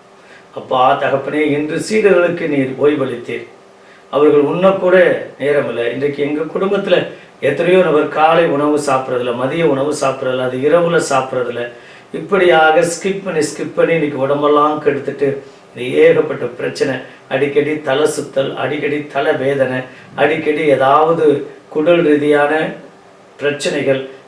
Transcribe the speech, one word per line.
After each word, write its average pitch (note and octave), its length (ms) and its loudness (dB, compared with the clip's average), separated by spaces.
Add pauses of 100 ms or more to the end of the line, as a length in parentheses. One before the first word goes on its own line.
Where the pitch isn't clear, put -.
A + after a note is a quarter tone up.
(560)
அப்பா, C3+ 460 0
தகப்பனே, C#3 460 -2
இன்று D3+ 320 -2
சீடர்களுக்கு F3 680 2
நீர் C3+ 340 -2
ஓய்வளித்தீர், B2+ 640 -2 (680)
அவர்கள் D3 320 4
உண்ணக்கூட F3+ 520 2 (440)
நேரமில்லை. B2 520 -2
இன்றைக்கு C#3 320 -2
எங்க D3+ 180 -2
குடும்பத்துல F#3 680 0 (320)
எத்தனையோ E3+ 440 2
நபர் D3 240 2
காலை E3 380 4
உணவு D3 420 0
சாப்பிட்றதில்ல, B2+ 480 -2
மதிய D3 300 -2
உணவு C#3 360 0
சாப்பிட்றதில்ல, B2+ 420 -2
அது B2+ 140 -4
இரவுல E3 520 2
சாப்பிட்றதில்ல, B2 540 -2 (480)
இப்படியாக E3 680 4
ஸ்கிப் F#3 420 -4
பண்ணி, E3 160 -4
ஸ்கிப் D3+ 360 -6
பண்ணி D#3 180 2
இன்னைக்கு D3 240 -2
உடம்பெல்லாம் D3 680 2
கெடுத்துட்டு, C3+ 440 -2 (480)
இது B2 160 -8
ஏகப்பட்ட D3+ 540 2
பிரச்சனை, C3+ 500 -4 (340)
அடிக்கடி C#3+ 520 0
தலை C3+ 280 0
சுத்தல், C#3 460 -4
அடிக்கடி C#3+ 520 -4
தலை D3 260 -2
வேதனை, C3 460 -2 (360)
அடிக்கடி D3+ 500 0
ஏதாவது D3 840 2 (220)
குடல் E3 340 2
ரீதியான D3 480 2 (840)
பிரச்சனைகள், C#3 640 -2 (260)